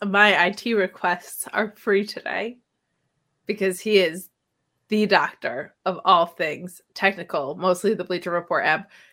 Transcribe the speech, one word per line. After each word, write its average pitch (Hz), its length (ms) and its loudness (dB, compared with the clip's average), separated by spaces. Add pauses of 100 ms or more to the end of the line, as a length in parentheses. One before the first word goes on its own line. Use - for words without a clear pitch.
my 202 400 4
I 180 60 2
T 226 240 -4
requests 185 760 -4
are 214 240 -4
free 202 280 0
today 214 540 -8 (880)
because 190 340 -4
he 214 180 4
is 180 300 0 (600)
the 214 180 2
doctor 151 680 0 (120)
of 185 180 -4
all 170 220 6
things 170 560 -6 (120)
technical, 160 600 -2
mostly 185 380 0
the 185 100 -6
Bleacher 175 260 -6
Report 170 360 -2
app. 160 240 0 (220)